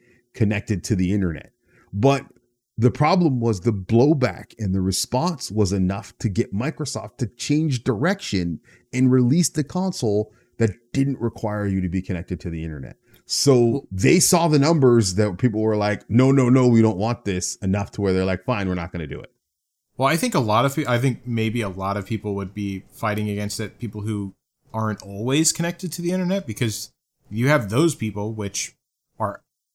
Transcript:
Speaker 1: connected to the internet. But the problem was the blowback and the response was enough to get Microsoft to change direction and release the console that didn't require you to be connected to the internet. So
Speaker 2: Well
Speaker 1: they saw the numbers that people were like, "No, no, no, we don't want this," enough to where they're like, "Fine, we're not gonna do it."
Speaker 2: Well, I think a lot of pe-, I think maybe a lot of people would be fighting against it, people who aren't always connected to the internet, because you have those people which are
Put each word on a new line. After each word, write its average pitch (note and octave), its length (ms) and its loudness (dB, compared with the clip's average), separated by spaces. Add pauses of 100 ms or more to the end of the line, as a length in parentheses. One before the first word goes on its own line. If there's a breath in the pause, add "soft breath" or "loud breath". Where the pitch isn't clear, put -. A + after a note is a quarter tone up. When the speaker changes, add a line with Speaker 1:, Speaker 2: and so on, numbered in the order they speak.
(340 soft breath)
Speaker 1:
connected G2+ 500 -2
to A2 120 -2
the F#2 180 0
internet. F2 400 -4 (400 soft breath)
But C3 320 0 (520)
the A2+ 140 4
problem D#3 480 2
was A2+ 220 0
the A2 100 0
blowback A2+ 880 0
and G2 160 -2
the F#2+ 60 0
response C3 680 -2
was G#2 220 0
enough F#2+ 460 -2
to - 100 -4
get G2+ 260 -2
Microsoft A2+ 680 -6
to A#2+ 80 -2
change D3 580 -2
direction G#2 760 -2 (320 soft breath)
and B2+ 220 2
release B2+ 340 4
the D3+ 160 -4
console B2 720 -2 (240 soft breath)
that A2 140 2 (200)
didn't C3+ 300 -2
require G#2+ 460 -4
you G2 120 0
to F#2 80 -2
be F2+ 140 -2
connected F2 400 -6
to E2+ 80 -8
the E2 160 -6
internet. C#2+ 320 -10 (280 soft breath)
So B2+ 400 4
Speaker 2:
Well A#2 240 0
Speaker 1:
they C3 300 4
saw E3 300 4
the D3+ 100 4
numbers B2+ 560 4
that G2+ 220 0
people A2 240 0
were A2 160 2
like, G#2 320 -2
"No, C3 240 6
no, B2+ 160 4
no, B2+ 180 6
we A#2 140 6
don't A2 160 4
want A2+ 260 -2
this," F2+ 380 -4
enough G2 300 -2
to - 100 -6
where G2 100 2
they're F#2 140 2
like, F#2 180 -2
"Fine, G#2 240 -2
we're F2+ 80 -2
not E2+ 160 -8
gonna D#2+ 160 -6
do C#2 140 -10
it." - 100 -20 (640)
Speaker 2:
Well, D3 140 0
I D#3+ 80 0
think A#3 180 -4
a D#3+ 60 2
lot A2 240 2
of C3+ 100 -2
pe-, D3+ 100 -2
I B2 140 0
think B2+ 260 -2
maybe A2+ 360 -2
a G#2 80 -4
lot F#2+ 260 -6
of G2+ 100 -4
people G#2 300 -6
would G2 180 -6
be G2 380 -6
fighting G#2+ 380 -4
against G#2 320 -6
it, - 180 -10
people G#2+ 220 -8
who G2+ 340 -6 (380)
aren't A2 280 -4
always A#2+ 520 -2
connected E3+ 400 -6
to F3 80 -10
the E3+ 100 -4
internet, F#3 340 -2
because A2 460 -4 (380)
you A2+ 180 0
have C#3 220 2
those C#3 260 2
people G#2+ 380 -6
which G#2 420 -8 (420)
are - 240 -6 (340)